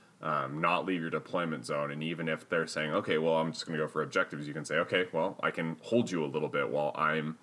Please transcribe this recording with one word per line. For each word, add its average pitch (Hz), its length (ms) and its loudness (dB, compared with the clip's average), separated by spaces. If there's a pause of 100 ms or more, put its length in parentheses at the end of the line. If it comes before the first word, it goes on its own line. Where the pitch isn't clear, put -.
(220)
um, 73 400 -2
not 85 240 2
leave 90 160 0
your 80 80 -4
deployment 78 560 -2
zone. 73 260 -2
And 76 120 -4
even 80 240 -2
if 80 220 -2
they're 82 180 2
saying, 78 240 -2
"Okay, 82 260 2
well, 80 200 4
I'm 82 140 2
just - 140 -8
gonna 82 140 -2
go 78 80 2
for 78 160 -2
objectives," 73 440 0
you 73 60 -8
can 76 120 -6
say, - 140 -4
"Okay, 90 340 2
well, 82 280 0
I 80 100 2
can 82 300 -4
hold 117 300 2
you 82 120 0
a 73 40 0
little 73 220 0
bit 69 200 0
while 73 260 0
I'm 78 480 0